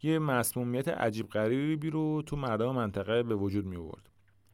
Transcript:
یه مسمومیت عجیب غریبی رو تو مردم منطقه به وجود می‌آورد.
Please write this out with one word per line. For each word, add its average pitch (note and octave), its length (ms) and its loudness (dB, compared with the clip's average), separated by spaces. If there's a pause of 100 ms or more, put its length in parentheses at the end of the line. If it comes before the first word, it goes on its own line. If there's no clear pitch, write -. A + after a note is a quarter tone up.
یه D#3+ 160 4
مسمومیت B2+ 680 0
عجیب A2 420 0
غریبی C#3+ 600 0
رو D#3 320 -2
تو D3 140 -6
مردم B2+ 400 0
منطقه G#2+ 480 0
به A#2 120 0
وجود G2 300 0
می‌آورد. E2+ 440 -10 (440)